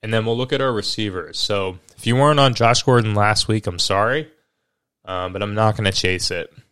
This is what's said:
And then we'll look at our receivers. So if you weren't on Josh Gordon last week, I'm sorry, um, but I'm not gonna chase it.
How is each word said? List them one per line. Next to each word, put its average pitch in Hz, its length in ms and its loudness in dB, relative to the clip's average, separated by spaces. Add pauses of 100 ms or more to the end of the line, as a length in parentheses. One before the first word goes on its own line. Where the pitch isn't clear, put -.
And 110 100 -6
then 110 120 0
we'll 117 120 -2
look 127 160 -4
at 131 80 0
our 131 100 0
receivers. 98 680 -6
So 95 400 -4 (180)
if - 80 -10
you 117 100 2
weren't 143 240 4
on 135 140 4
Josh 113 300 2
Gordon 117 320 4
last 104 320 2
week, 110 200 0
I'm 87 120 -8
sorry, 120 500 0 (760)
um, 92 280 -6
but 95 80 -4
I'm 104 140 -4
not 107 200 2
gonna 101 160 0
chase 92 380 -4
it. 87 240 -8 (180)